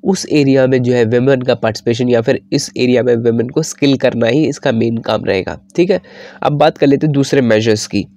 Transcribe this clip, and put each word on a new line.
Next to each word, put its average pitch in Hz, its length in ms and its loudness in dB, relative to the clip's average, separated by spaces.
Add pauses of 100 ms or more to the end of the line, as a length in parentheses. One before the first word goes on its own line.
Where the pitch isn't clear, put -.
उस 190 280 -2
एरिया 135 360 4
में 131 160 2
जो 123 100 0
है 120 120 2
विमेन 123 360 2
का 123 140 0
पार्टिसिपेशन 117 540 -2
या 117 120 2
फिर 135 180 0 (140)
इस - 240 -4
एरिया 123 260 2
में 123 120 2
विमेन 117 340 0
को 156 140 -2
स्किल 139 340 0
करना 117 300 0
ही 147 200 2
इसका 139 240 -4
मेन 113 260 -2
काम 110 260 -4
रहेगा। - 360 -4 (160)
ठीक 175 160 0
है, 180 100 0 (420)
अब 147 100 0
बात 151 240 0
कर 147 100 2
लेते 139 200 2
हैं 147 60 0
दूसरे 139 280 0
मेजर्स 110 460 0
की। 101 180 -4 (120)